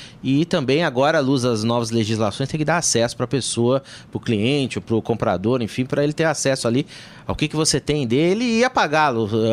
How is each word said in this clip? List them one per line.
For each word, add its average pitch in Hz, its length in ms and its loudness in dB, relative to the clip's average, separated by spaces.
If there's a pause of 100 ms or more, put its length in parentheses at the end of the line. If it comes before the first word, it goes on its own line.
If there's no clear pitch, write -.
(240)
e 139 200 2
também 151 380 0
agora, 147 360 2
à - 20 2
luz 135 220 2
das 117 200 0
novas 117 300 0
legislações, 110 560 0
tem 160 100 -4
que 151 60 -2
dar 160 140 2
acesso 120 380 0
pra 123 120 -4
pessoa, 123 520 0 (300)
pro - 80 -6
cliente, 120 600 -2
ou 95 40 -6
pro 113 180 0
comprador, 110 640 0
enfim, 127 240 -4
pra 143 160 0
ele 147 100 0
ter 160 120 -2
acesso 139 420 0
ali 123 180 0 (420)
ao 98 100 -4
que, 151 100 -2
que 147 80 -4
você 151 240 0
tem 147 280 -2
dele 165 360 2
e 233 220 2
apagá-lo, 151 640 2 (240)